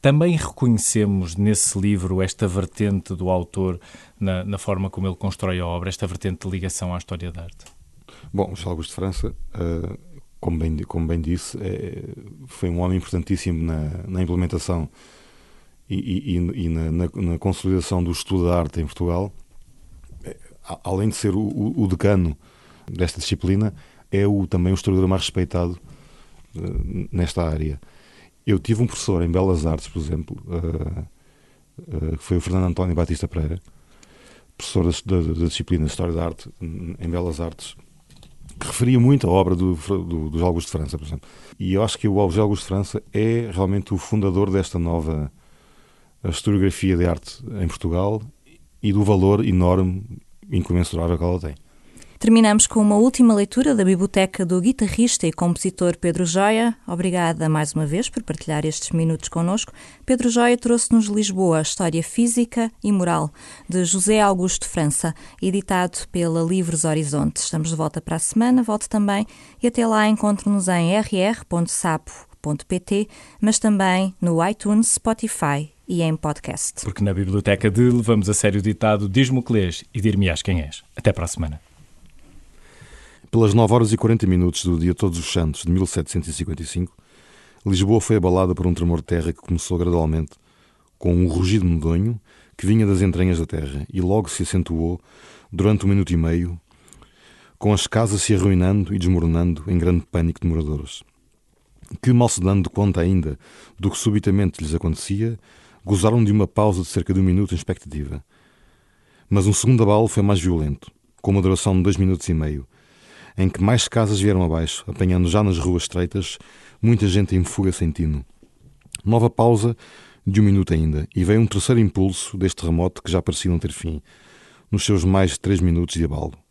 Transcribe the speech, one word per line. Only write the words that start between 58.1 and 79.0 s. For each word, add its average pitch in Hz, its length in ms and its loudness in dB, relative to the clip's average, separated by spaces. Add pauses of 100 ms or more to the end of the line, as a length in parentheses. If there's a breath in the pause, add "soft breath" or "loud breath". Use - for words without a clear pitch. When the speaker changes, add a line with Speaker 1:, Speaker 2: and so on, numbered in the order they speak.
Speaker 3:
partilhar 151 420 -6
estes - 280 -4
minutos 160 360 -2
connosco. 175 460 -4 (320 loud breath)
Pedro 247 240 2
Joia 240 260 4
trouxe-nos 233 520 2
Lisboa, 190 560 0
História 165 400 -2
Física 233 680 0 (120)
e 208 80 0
Moral, 170 420 0 (340 loud breath)
de 180 160 0
José 196 380 2
Augusto 185 480 0
França, 160 460 -2 (260 loud breath)
editado 185 560 -2 (140)
pela 165 320 0
Livros 165 420 0
Horizontes. 151 600 -2
Estamos 160 240 -4
de 165 60 -4
volta 156 240 -4
para 165 180 -6
a - 20 -4
semana, 247 420 2
volte 214 260 -2
também 208 380 0 (340 loud breath)
e - 60 -4
até 233 220 0
lá 214 200 4
encontre-nos 208 600 0
em 175 260 2
r 214 240 0
r 208 320 0
ponto 170 220 0
sapo - 400 -2 (280)
ponto 151 280 -6
p 180 120 -2
t, 208 280 -2 (340 loud breath)
mas 214 160 2
também 190 640 2
no 170 260 2
iTunes, 214 420 2
Spotify 156 800 -2 (160)
e 175 160 0
em 160 120 2
podcast. - 680 -6
Speaker 1:
Porque 104 200 -4
na 98 120 0
biblioteca 98 560 0
de 123 180 4
levamos 110 400 2
a 104 60 2
sério 101 240 2
o 95 40 -2
ditado 104 460 0